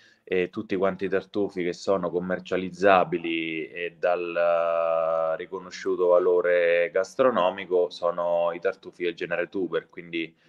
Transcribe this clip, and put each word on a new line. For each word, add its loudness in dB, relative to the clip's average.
e 0
tutti -6
quanti 0
i -2
tartufi -2
che -2
sono -2
commercializzabili 0
e -8
dal, 0
eh, 2
riconosciuto -4
valore 4
gastronomico 2
sono -2
i -8
tartufi -6
del -2
genere -4
tuber, -4
quindi -8